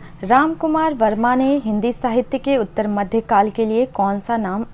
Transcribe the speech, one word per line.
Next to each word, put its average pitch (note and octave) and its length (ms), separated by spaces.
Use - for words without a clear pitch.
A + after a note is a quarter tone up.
रामकुमार D#4 720
वर्मा A3 400
ने C4+ 220
हिंदी A3 360
साहित्य A#3+ 460
के C#4 180
उत्तर G#3 300
मध्य G3+ 340
काल G#3+ 300
के A3 180
लिए A#3 180
कौन G3+ 340
सा A#3 160
नाम G#3 380